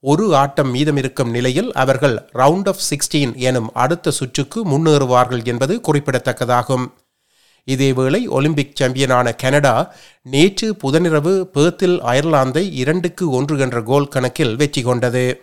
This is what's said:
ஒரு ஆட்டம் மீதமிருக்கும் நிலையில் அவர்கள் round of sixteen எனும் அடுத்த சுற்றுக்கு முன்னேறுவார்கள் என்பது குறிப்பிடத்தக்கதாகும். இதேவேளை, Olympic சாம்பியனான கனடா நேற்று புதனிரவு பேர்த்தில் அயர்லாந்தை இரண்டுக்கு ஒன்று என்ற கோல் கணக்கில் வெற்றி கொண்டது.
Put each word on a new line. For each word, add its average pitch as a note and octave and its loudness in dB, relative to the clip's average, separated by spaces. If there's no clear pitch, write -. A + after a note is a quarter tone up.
ஒரு D#3+ 2
ஆட்டம் C#3 2
மீதமிருக்கும் C#3 -2
நிலையில் B2+ -2
அவர்கள் C3 2
round E3 4
of F#3 -4
sixteen C#3+ -2
எனும் A#2+ -2
அடுத்த D#3+ 0
சுற்றுக்கு C#3 -6
முன்னேறுவார்கள் B2+ 2
என்பது C3+ -2
குறிப்பிடத்தக்கதாகும். B2+ -2
இதேவேளை, C3+ 2
Olympic C#3+ 0
சாம்பியனான B2+ 2
கனடா C3+ 4
நேற்று G3 2
புதனிரவு D#3+ 2
பேர்த்தில் F3 2
அயர்லாந்தை C#3 0
இரண்டுக்கு F3 -2
ஒன்று C#3+ -2
என்ற A#2+ -4
கோல் C#3+ 2
கணக்கில் B2+ -2
வெற்றி C#3+ -2
கொண்டது. B2 0